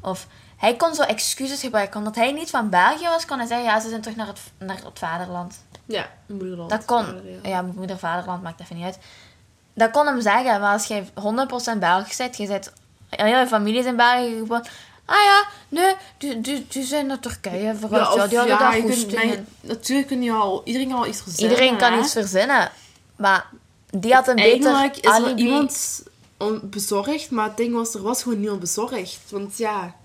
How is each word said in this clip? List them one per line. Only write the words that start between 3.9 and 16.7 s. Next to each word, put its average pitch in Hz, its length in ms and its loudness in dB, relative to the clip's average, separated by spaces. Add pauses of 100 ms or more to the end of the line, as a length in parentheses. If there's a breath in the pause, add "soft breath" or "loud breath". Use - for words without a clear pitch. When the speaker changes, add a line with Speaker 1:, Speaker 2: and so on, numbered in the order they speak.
Speaker 1:
terug 220 160 -12
naar 214 100 -8
het, 196 120 -14 (180)
naar 190 260 -10
het - 160 -18
vaderland. 175 640 -8 (220)
Speaker 2:
Ja, 208 240 -6 (160)
moederland. 185 440 -10
Speaker 1:
Dat 220 160 -4
kon, 233 200 0
Speaker 2:
Vader, 185 240 -14
ja. 185 200 -14
Speaker 1:
ja, 185 120 -2
moeder, 180 380 -8
vaderland, 180 440 -6
maakt 165 180 -14
even 175 140 -16
niet 170 100 -10
uit. 190 120 -8 (760 soft breath)
Dat 226 180 2
kon 294 140 4
hem 262 160 0
zeggen, 214 400 2
maar 202 120 2
als 208 120 -2
jij 202 280 -6
honderd 220 340 -2
procent 240 320 -4
Belgisch 185 380 0
bent, 247 200 -6
je 208 100 -6
bent, 196 240 -6 (380)
heel - 160 -2 (140)
je 247 80 4
familie 220 320 0
is 247 60 -2
in 254 100 -2
België 240 440 2
geboren, 226 260 -4 (400 loud breath)
ah - 180 0
ja, 403 240 6 (220 loud breath)
nee, 359 240 2 (240 loud breath)
die, 247 240 -6
die, 262 280 -4
die 269 140 -6